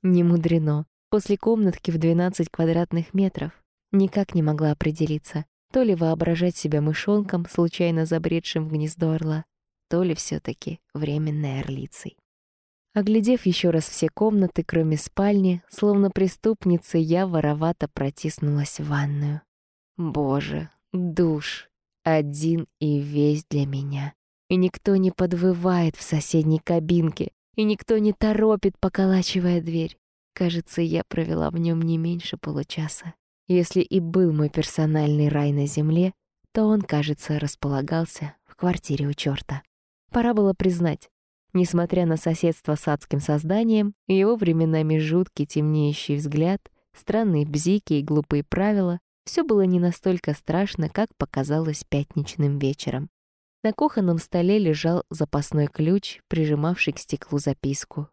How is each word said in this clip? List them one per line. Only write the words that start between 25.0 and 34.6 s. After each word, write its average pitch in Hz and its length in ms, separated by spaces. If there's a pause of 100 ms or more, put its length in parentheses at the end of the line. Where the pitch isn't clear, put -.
подвывает 175 840
в - 80
соседней 156 560
кабинке, 165 760 (220)
и 214 100
никто 214 340
не 208 160
торопит, 214 680
поколачивая 185 800
дверь. 165 380 (340)
Кажется, 170 480
я 165 260
провела 160 440
в 170 80
нем 165 240
не 165 160
меньше 170 400
получаса. 156 720 (340)
Если 180 360
и - 180
был 175 320
мой 151 160
персональный 151 800